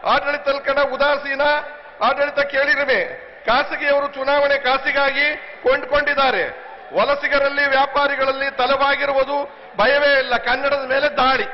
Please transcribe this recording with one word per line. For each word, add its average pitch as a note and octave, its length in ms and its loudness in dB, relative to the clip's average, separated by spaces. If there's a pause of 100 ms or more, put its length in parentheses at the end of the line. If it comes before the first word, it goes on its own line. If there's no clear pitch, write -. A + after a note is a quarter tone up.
ಆಡಳಿತದಲ್ಲಿ C#4+ 520 0
ಕನ್ನಡ C#4 240 0
ಉದಾಸೀನ, C#4 580 0 (600)
ಆಡಳಿತ C#4+ 380 0
ಕೇಳಿರುವೆ. C4+ 880 0 (160)
ಖಾಸಗಿಯವರು C#4+ 640 0
ಚುನಾವಣೆ C#4 500 0
ಕಾಸಿಗಾಗಿ C4+ 1040 -2
ಕೊಂಡ್ಕೊಂಡಿದ್ದಾರೆ. C#4 880 0 (440)
ವಲಸಿಗರಲ್ಲಿ, C#4 760 0
ವ್ಯಾಪಾರಿಗಳಲ್ಲಿ C4+ 920 0
ತಲೆಬಾಗಿರುವುದು C#4 1000 0 (220)
ಭಯವೇ C#4 420 4
ಇಲ್ಲ. B3+ 180 0
ಕನ್ನಡದ C4+ 500 -2
ಮೇಲೆ C#4 220 0
ದಾಳಿ. C4 440 2